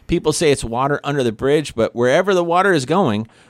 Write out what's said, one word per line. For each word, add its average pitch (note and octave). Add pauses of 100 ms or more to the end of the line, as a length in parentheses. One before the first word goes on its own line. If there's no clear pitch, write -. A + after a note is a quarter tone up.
people E3
say D3+
it's C3
water B2+
under C#3+
the A#2
bridge, C#3
but A2+
wherever C#3+
the F3
water F3+
is C#3
going, A#2+ (220)